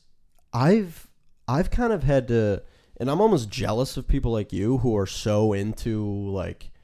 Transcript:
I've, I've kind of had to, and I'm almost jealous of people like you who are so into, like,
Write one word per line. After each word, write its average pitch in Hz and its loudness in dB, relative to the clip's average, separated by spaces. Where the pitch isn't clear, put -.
I've, 170 2
I've 139 0
kind 233 2
of 160 -2
had 135 2
to, 110 2
and 123 -4
I'm 160 2
almost 170 2
jealous 107 -2
of 131 -8
people 127 2
like 107 -2
you 107 0
who 113 0
are 95 0
so 107 2
into, 104 -4
like, 92 -8